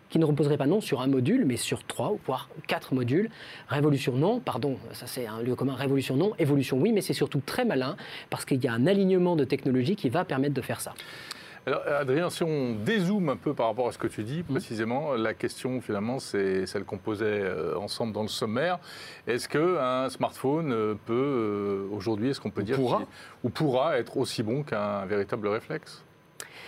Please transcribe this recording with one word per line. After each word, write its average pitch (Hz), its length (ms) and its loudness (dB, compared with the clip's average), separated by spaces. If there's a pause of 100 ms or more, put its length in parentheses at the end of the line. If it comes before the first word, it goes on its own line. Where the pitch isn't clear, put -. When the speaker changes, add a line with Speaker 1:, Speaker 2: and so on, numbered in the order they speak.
Speaker 1:
qui - 100 2
ne 160 80 6
reposerait 147 320 4
pas 135 80 2
non 196 160 4
sur 123 180 -2
un 131 60 0
module, 139 400 4
mais 120 100 2
sur - 280 -4
trois, - 300 -2 (120)
voire - 240 -4 (160)
quatre - 260 -2
modules. 139 380 2 (380)
Révolution, 143 440 2
non, 180 280 2
pardon, 123 360 -2 (160)
ça - 140 -12
c'est 120 200 -6
un 110 140 -8
lieu 120 160 0
commun, 131 180 0
révolution, 135 420 2
non, 196 220 2
évolution, 139 380 4
oui, 190 160 4
mais 202 80 4
c'est 147 140 -2
surtout 143 260 2
très - 240 -2
malin, 147 320 0 (320)
parce - 160 -6
qu'il 131 180 0
y 135 60 0
a 117 60 0
un 120 120 4
alignement 185 500 4
de 143 80 4
technologies 131 520 2
qui 131 140 0
va 180 160 0
permettre 139 260 0
de 131 80 -2
faire - 220 -6
ça. - 100 -8 (720)
Speaker 2:
Alors, 135 220 0
Adrien, 147 420 2
si - 140 -2
on 143 320 0
dézoome 180 560 2
un 117 60 0
peu 143 180 -2
par 120 140 2
rapport 117 200 2
à 107 40 -2
ce - 40 -10
que - 100 -4
tu 113 160 -4
dis, 135 180 -4
Speaker 1:
Mhm. 175 40 -6 (120)
Speaker 2:
précisément, 123 580 -2
la 110 180 0
question, 127 480 -4
finalement, 113 380 -2
c'est 95 480 0
celle 101 180 -6
qu'on 101 140 -8
posait, 110 260 -4
euh, 92 540 -2
ensemble 104 340 -4
dans 107 100 -2
le 107 60 -2
sommaire. 135 520 -2 (460)
Est-ce 120 220 -2
qu'un 131 640 2
smartphone, 139 640 0
euh, 107 220 2 (120)
peut, 113 80 0
euh, 104 760 0
aujourd'hui, 107 380 0
est-ce 139 120 -2
qu'on 107 100 -4
peut - 100 -6
Speaker 3:
Ou 101 40 0
Speaker 2:
dire 120 120 0
Speaker 3:
pourra. 135 220 2
Speaker 2:
qu'il, - 80 -4 (380)
ou 123 40 2
pourra 143 480 2
être 120 220 -2
aussi 123 240 -2
bon 120 200 0
qu'un 104 440 -2
véritable 104 420 0
réflexe ? - 560 -4 (640)